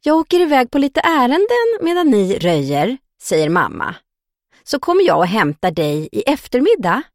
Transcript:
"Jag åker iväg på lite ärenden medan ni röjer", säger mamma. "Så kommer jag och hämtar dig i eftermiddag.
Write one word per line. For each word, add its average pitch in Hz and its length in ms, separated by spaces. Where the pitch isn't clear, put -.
"Jag 302 160
åker 339 220
iväg 294 320
på 294 60
lite 277 220
ärenden 339 680
medan 339 260
ni 196 320
röjer", 156 580
säger 156 280
mamma. 165 460
"Så 285 160
kommer 359 240
jag 165 140
och 175 100
hämtar 180 440
dig 151 400
i - 100
eftermiddag. 277 840